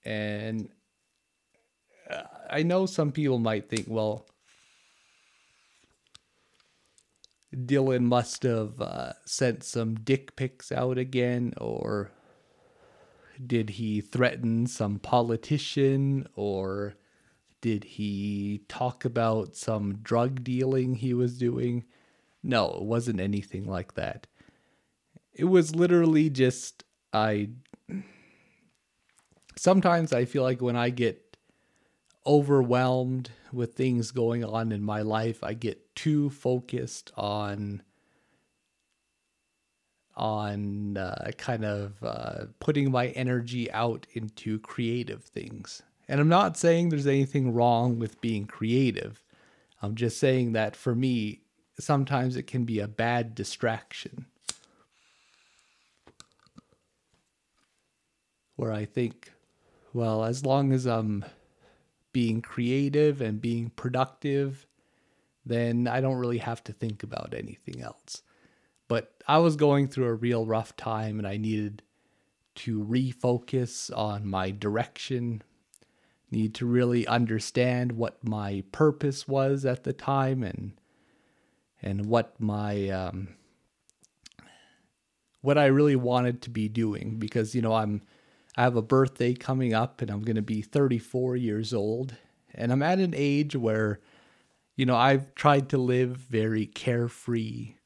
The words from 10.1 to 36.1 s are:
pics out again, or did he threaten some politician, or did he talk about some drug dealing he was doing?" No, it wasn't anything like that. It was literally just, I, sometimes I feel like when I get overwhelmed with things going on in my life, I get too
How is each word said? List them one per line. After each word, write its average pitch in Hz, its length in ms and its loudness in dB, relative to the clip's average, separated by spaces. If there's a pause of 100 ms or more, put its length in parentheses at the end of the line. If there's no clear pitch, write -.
pics - 380 -8
out 127 260 -2
again, 123 600 0
or 98 520 -4 (1400)
did 117 240 0
he 107 300 -2
threaten 120 680 0
some 104 320 -2
politician, 135 1400 0
or 101 640 -4 (640)
did 107 240 -2
he 101 840 -6
talk - 360 -6
about 113 500 0
some 104 440 -4
drug 123 440 0
dealing 127 540 0
he 123 180 -2
was 123 240 0
doing?" 120 460 0 (580)
No, 117 300 2
it - 100 -8
wasn't 113 380 0
anything 98 440 -4
like 95 300 -6
that. - 320 -6 (1080)
It - 120 -4
was 165 320 4
literally 165 520 6
just, 127 540 0 (300)
I, 107 380 2 (2000)
sometimes 175 560 4
I 123 120 4
feel 131 180 0
like 127 180 0
when 123 140 0
I 120 160 2
get 123 460 -2 (880)
overwhelmed 127 1040 4 (220)
with 120 220 -4
things 123 360 0
going 117 340 0
on 113 280 -2
in 104 100 -4
my 104 200 -2
life, 110 420 -2
I 104 100 -4
get - 400 -8
too 147 360 0